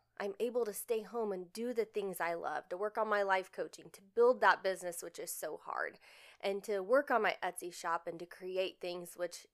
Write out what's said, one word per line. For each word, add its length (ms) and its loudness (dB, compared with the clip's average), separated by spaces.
I'm 200 -4
able 260 0
to 80 -4
stay 280 -4
home 300 -4
and 200 -6
do 220 -4
the 120 2
things 340 -4
I 160 0
love, 340 -4
to 80 -6
work 200 -2
on 100 2
my 160 2
life 280 2
coaching, 400 -8
to 100 -20
build 260 6
that 200 8
business, 400 -2
which 160 -12
is 140 -8
so 320 -6
hard, 340 -4
and 220 -2
to 180 0
work 280 4
on 140 4
my 200 4
Etsy 300 -6
shop 320 -2
and 140 -6
to 60 -10
create 540 -4
things, 360 -8
which 380 -6